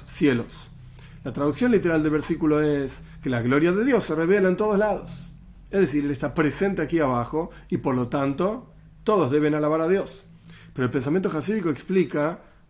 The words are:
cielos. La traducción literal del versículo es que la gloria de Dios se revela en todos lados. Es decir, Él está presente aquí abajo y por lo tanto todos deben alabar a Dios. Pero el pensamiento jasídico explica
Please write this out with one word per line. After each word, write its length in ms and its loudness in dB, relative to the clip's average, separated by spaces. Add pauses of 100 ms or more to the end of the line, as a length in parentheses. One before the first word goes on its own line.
cielos. 640 0 (540)
La 100 -10
traducción 380 2
literal 320 4
del 80 2
versículo 500 2
es 380 0 (240)
que 60 -4
la 120 0
gloria 300 2
de 140 0
Dios 180 2
se 100 -4
revela 360 2
en 80 2
todos 200 0
lados. 340 -2 (600)
Es 80 0
decir, 260 2
Él 60 -2
está 240 -6
presente 460 0
aquí 180 0
abajo 500 -2 (200)
y 80 -2
por 180 -2
lo 140 -2
tanto 640 -2 (300)
todos 280 2
deben 240 2
alabar 260 0
a 60 0
Dios. 360 -2 (500)
Pero 120 -2
el 60 -2
pensamiento 380 0
jasídico 400 -2
explica 720 -2 (280)